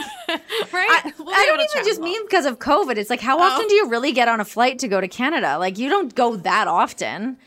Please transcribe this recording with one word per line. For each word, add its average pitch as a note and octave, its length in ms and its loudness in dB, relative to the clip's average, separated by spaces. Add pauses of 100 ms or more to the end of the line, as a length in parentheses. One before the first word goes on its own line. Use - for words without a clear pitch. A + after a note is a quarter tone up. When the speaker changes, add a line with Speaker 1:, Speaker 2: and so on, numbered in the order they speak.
(720)
Speaker 1:
Right? F4+ 180 0
Speaker 2:
I, A#4 260 0
Speaker 1:
We'll D#4 120 -16
be F4+ 40 -8
Speaker 2:
I G4 160 4
Speaker 1:
able D5+ 100 2
Speaker 2:
don't D5+ 100 0
Speaker 1:
to D5+ 100 -4
Speaker 2:
even G#4+ 80 -2
just A4 140 0
Speaker 1:
travel. D#4+ 40 -8
Speaker 2:
mean G4+ 220 -4
because E4+ 200 2
of B3 120 -4
covid. C#4 380 0
It's G#3 140 -4
like, B3 100 -2
how C4+ 180 0
Speaker 1:
Oh. E4+ 40 4
Speaker 2:
often G4 260 2
do G4+ 60 4
you G4+ 140 4
really A#3 220 0
get B3 160 2
on A3+ 140 2
a G#3 40 -2
flight B3+ 360 0
to C4 80 -4
go F#3+ 120 0
to F#3+ 60 -2
Canada? A3 520 -2
Like, F#3 200 -2
you B3+ 100 -2
don't F4 240 0
go A#3+ 240 2
that G3 300 2
often. F#3 680 -2 (100)